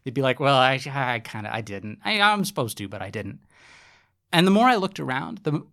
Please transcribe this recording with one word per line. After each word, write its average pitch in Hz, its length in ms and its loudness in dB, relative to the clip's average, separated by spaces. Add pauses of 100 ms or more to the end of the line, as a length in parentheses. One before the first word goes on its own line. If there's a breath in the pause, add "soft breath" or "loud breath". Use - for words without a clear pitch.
they'd 127 100 -8
be 151 80 0
like, 127 160 2
"Well, 139 180 4
I, 131 300 4
I 127 320 -2
kinda, 110 340 -10
I 113 100 -4
didn't. 104 420 -10
I, 208 160 -2
I'm 208 240 4
supposed 117 340 -4
to, 101 100 -8
but 101 140 -12
I 98 80 -10
didn't." 101 300 -10 (920 soft breath)
And 175 140 6
the 190 60 4
more 220 140 6
I 254 100 6
looked 185 240 -4
around, 131 380 -6
the 151 140 -4
m-, 147 200 -4